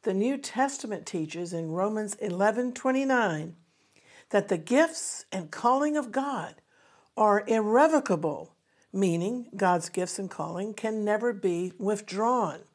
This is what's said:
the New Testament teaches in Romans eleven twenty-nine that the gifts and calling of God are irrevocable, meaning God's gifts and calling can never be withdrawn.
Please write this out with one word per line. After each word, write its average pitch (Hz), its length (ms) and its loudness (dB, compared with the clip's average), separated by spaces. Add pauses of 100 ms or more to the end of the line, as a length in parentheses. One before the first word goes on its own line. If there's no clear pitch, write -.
the 190 100 0
New 240 240 0
Testament 262 640 -4
teaches 170 480 -6
in 165 200 -6
Romans 208 420 -2
eleven 208 580 0
twenty-nine 247 840 0 (720)
that 202 180 2
the 190 80 2
gifts 269 720 0
and 180 200 -8
calling 285 480 2
of 247 140 -6
God 262 420 -4 (600)
are 208 320 6
irrevocable, 214 1080 2 (360)
meaning 196 640 0
God's 180 360 2
gifts 180 280 -4
and 190 120 -8
calling 175 420 -6
can 220 320 -4
never 214 300 2
be 180 440 -2
withdrawn. 208 840 0 (140)